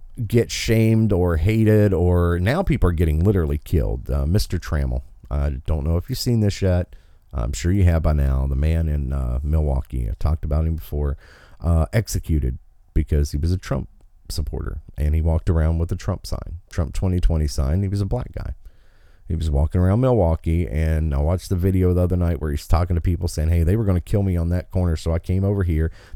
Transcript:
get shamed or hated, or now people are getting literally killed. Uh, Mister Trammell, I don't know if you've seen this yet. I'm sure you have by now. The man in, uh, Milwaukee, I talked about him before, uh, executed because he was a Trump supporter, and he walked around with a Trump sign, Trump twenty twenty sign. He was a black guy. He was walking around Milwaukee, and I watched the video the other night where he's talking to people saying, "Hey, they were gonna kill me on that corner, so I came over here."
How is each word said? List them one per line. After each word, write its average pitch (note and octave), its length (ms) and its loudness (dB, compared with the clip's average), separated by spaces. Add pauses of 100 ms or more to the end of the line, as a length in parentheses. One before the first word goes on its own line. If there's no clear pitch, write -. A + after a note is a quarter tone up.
(280)
get A2+ 240 2
shamed A2 600 2
or F2 240 2
hated, G#2+ 560 4
or F2 460 2
now B2 220 0
people G#2+ 280 2
are F2 40 0
getting D#2+ 300 2
literally E2+ 340 2
killed. A#1 520 -2
Uh, C#2 160 0
Mister F2+ 340 0
Trammell, C2+ 440 -4 (280)
I C#2+ 340 -2
don't D2+ 200 -2
know E2 100 0
if - 140 -4
you've B2 100 -6
seen A#2 220 0
this G#2 200 0
yet. F#2 320 0 (380)
I'm A1+ 220 -4
sure E2+ 180 -2
you G2 140 4
have E2 180 4
by D#2+ 80 2
now. C2+ 360 2
The C2+ 80 -2
man D#2 340 0
in, C#2 240 -2
uh, B1+ 300 -2
Milwaukee, C#2 680 -2
I - 100 -4
talked D#2 240 0
about D#2 220 0
him D#2+ 100 0
before, D2 400 -4 (460)
uh, D#2+ 320 2
executed D2+ 640 -2 (360)
because D2+ 380 0
he D2 60 -4
was E2 160 0
a F#2+ 40 -2
Trump - 300 -6 (440)
supporter, - 500 -6 (140)
and D#2 200 0
he D#2+ 60 2
walked D#2+ 280 0
around E2 300 2
with E2+ 120 -2
a F2 40 -4
Trump - 320 -6
sign, - 320 -10 (100)
Trump - 240 -4
twenty F#2 260 0
twenty D#2 280 2
sign. D2+ 340 0
He G2+ 60 -2
was G2 120 -2
a G2+ 60 0
black A#2+ 260 -4
guy. - 220 -8 (760)
He E2+ 80 -4
was D#2+ 140 -2
walking D2 320 2
around G2 200 4
Milwaukee, F2 680 2
and D#2 480 0
I - 20 0
watched E2 320 -2
the G2 60 0
video F#2 400 2
the F2+ 80 2
other F2+ 120 0
night E2+ 240 0
where D#2 120 -4
he's D2 160 -6
talking E2+ 280 2
to E2 60 0
people E2+ 260 -2
saying, D#2 220 -2
"Hey, E2+ 140 2
they F2 120 2
were A2+ 100 0
gonna F#2 140 2
kill G2+ 220 0
me F#2+ 160 0
on E2+ 120 0
that F2 200 -2
corner, F2+ 260 0
so E2 180 -2
I E2 40 0
came F#2 260 -2
over G2+ 200 0
here." E2 280 0 (240)